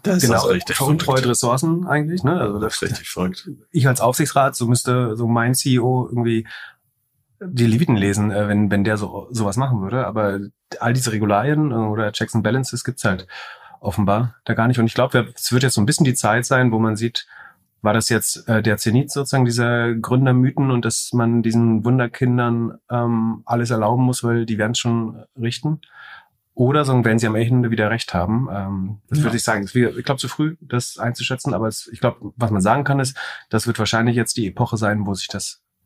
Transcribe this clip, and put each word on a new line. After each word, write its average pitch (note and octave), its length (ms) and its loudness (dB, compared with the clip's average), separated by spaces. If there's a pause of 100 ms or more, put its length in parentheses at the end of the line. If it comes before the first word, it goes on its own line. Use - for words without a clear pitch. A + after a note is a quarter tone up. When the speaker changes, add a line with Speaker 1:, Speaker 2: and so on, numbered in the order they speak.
Speaker 1:
Das F3+ 180 2
Speaker 2:
Genau, A2+ 240 4
Speaker 1:
ist F#2 80 4
richtig F2+ 220 -2
Speaker 2:
veruntreut C#3 440 2
Speaker 1:
verrückt. B2 100 2
Speaker 2:
Ressourcen D3 580 0
eigentlich, D3+ 360 0
ne? E3 160 2
Also G#2 200 -2
Speaker 1:
Das G#2+ 160 -2
ist - 80 -6
richtig - 260 -6
verrückt. F#2 400 -6 (220)
Speaker 2:
ich C#3 160 2
als B2+ 140 2
Aufsichtsrat, C3+ 540 2
so A#2+ 120 -2
müsste B2 480 0
so A#2 120 -4
mein A#2 280 2
C B2+ 200 2
E B2 40 4
O B2+ 280 0
irgendwie A#2 400 -2 (920)
die C3 260 0
Leviten A#2+ 300 4
lesen, G2+ 340 2
äh, G#2 180 0
wenn, G#2 220 2
wenn G2+ 140 2
der G#2+ 140 2
so, G2 340 -8
sowas A2 260 -2
machen B2+ 240 0
würde. A2 240 -4
Aber G2+ 340 -2 (400)
all A#2 140 0
diese B2 180 -2
Regularien, A2+ 600 0
äh, A#2 40 -2
oder G#2+ 360 -2
Checks - 240 -6
and G#2+ 80 2
Balances B2 400 -2
gibt's - 200 -6
halt F#2+ 220 -2 (540)
offenbar G#2 640 0
da A2+ 120 -2
gar A2+ 120 2
nicht. B2+ 120 2
Und A2+ 80 2
ich - 80 -4
glaub, B2+ 180 0
wir, A#2+ 220 2
es - 180 -4
wird B2+ 80 2
jetzt C3 140 0
so G#2+ 60 4
ein G2+ 40 4
bisschen D3+ 180 2
die B2+ 120 4
Zeit A#2 320 2
sein, B2+ 240 4
wo A2 80 0
man A2 160 0
sieht, A#2 320 -6 (560)
war G#2+ 100 4
das A2 160 0
jetzt, - 400 -2
äh, A2 120 2
der G#2+ 160 2
Zenit B2 340 0
sozusagen C#3 340 0
dieser A#2+ 480 0
Gründermythen B2+ 800 2
und A#2+ 120 0
dass - 300 -4
man A#2 300 2
diesen A2+ 420 2
Wunderkindern, A#2+ 920 0 (100)
ähm, A#2 560 -2
alles A#2+ 240 -2
erlauben A#2 340 2
muss, B2+ 220 0
weil A#2 200 0
die A2 120 -4
werden's A2 220 -2
schon A2+ 440 -4 (160)
richten? C3+ 400 -4 (760)
Oder C#3 300 2
so, B2+ 200 2
werden A2+ 140 4
sie A2+ 80 0
am G#2+ 80 0
Ende A#2 340 2
wieder G#2+ 220 0
recht - 240 -4
haben? A2 360 0
Ähm, G2 580 -6
das D3+ 100 0
Speaker 1:
Ja. D3 60 2
Speaker 2:
würde A#2 120 0
ich - 60 -4
sagen, G#2+ 200 0
ist F#2+ 120 -10
wieder, A#2 200 2
ich A#2+ 80 -8
glaub, C3 140 0
zu C3 100 -6
früh, D#3 320 -4
das - 380 -6
einzuschätzen. B2 560 -4
Aber A2 140 -2
es, - 260 -8
ich - 60 -16
glaub, - 180 0 (180)
was A#2+ 140 -2
man G2+ 140 2
sagen B2+ 200 4
kann, C#3 160 0
ist, C3 160 -4 (360)
das A2 160 0
wird A#2 100 -2
wahrscheinlich A2+ 380 0
jetzt A#2 220 -2
die A2 100 -2
Epoche - 280 -2
sein, G#2 300 0
wo G2+ 80 -4
sich - 140 -8
das - 340 -10 (240)